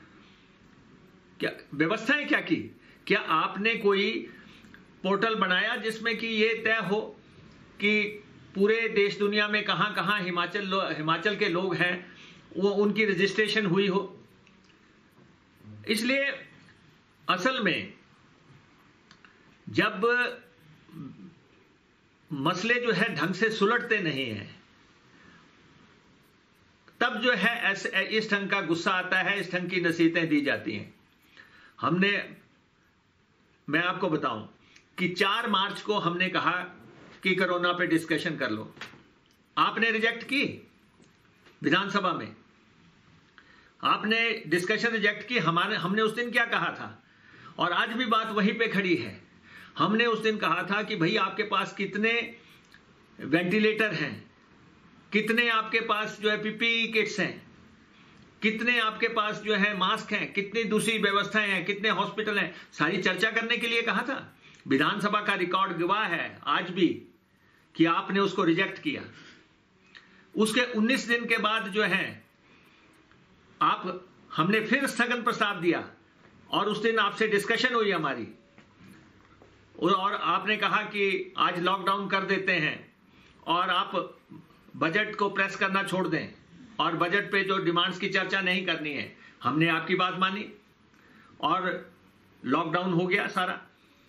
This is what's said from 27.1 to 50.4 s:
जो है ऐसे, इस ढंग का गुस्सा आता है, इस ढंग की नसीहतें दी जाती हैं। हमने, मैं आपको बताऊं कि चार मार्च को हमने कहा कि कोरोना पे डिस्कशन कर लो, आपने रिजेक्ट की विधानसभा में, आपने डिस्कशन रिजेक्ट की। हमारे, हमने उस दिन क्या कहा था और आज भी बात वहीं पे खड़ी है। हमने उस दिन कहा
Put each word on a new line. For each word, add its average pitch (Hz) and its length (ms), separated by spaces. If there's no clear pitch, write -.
जो 247 160
है 226 300
ऐसे, 190 400
इस 214 300
ढंग 196 180
का 202 100
गुस्सा 170 300
आता 185 280
है, 202 220
इस - 120
ढंग 180 180
की 185 100
नसीहतें 165 480
दी 147 120
जाती 117 320
हैं। 104 220
हमने, 185 560
मैं 160 160
आपको 180 260
बताऊं 135 360
कि 175 100
चार 202 420
मार्च 190 320
को 208 160
हमने 175 300
कहा 160 240
कि 190 120
कोरोना 175 380
पे 175 140
डिस्कशन 160 500
कर 127 140
लो, 107 240
आपने 214 320
रिजेक्ट 226 340
की 254 440
विधानसभा 185 500
में, 113 240
आपने 220 640
डिस्कशन 180 420
रिजेक्ट 208 400
की। 247 100
हमारे, 175 380
हमने 185 260
उस 220 120
दिन 240 160
क्या 240 140
कहा 170 280
था 110 300
और 175 140
आज 214 160
भी 247 160
बात 220 220
वहीं 208 280
पे 233 140
खड़ी 185 260
है। 110 280
हमने 214 280
उस 226 120
दिन 214 180
कहा 180 260